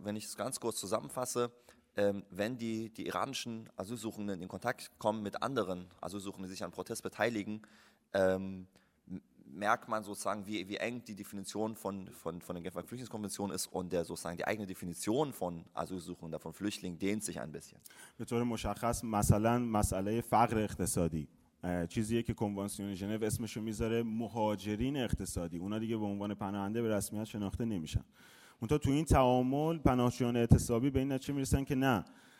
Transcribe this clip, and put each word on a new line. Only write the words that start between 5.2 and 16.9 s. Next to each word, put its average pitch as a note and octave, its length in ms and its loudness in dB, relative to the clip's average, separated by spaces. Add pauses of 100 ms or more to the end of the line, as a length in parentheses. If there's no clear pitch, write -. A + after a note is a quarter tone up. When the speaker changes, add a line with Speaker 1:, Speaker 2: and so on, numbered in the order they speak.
Speaker 1:
mit G2+ 140 -6
anderen G#2+ 360 0 (220)
Asylsuchenden, F#2+ 460 -6
die F#2+ 80 -8
sich F#2 100 -6
an F2 60 -6
Protest G#2+ 320 -8
beteiligen, G#2+ 520 0 (600)
ähm, F#2+ 520 2 (400)
m-, F2 140 -10 (460)
merkt A#2 260 2
man A2 100 -2
sozusagen, G2+ 440 -4
wie, G#2+ 120 -4 (120)
wie G2+ 160 -4
eng B2 100 -4 (120)
die G#2 140 -10
Definition G#2 600 -6
von, G2 140 -4 (260)
von, E2+ 180 -6
von F2+ 160 -6
der E2+ 60 -6
Genfer F2 280 -6
Flüchtlingskonvention G#2+ 600 -4
ist F#2 160 -2
und F2+ 260 -4
der, F2 120 4
sozusagen, E2+ 360 -6
die - 60 -2
eigene G#2 200 -2
Definition F#2 600 0 (140)
von F2 120 -2 (220)
Asylsuchenden, E2 640 -6
von D#2+ 140 -10
Flüchtlingen F#2 440 -4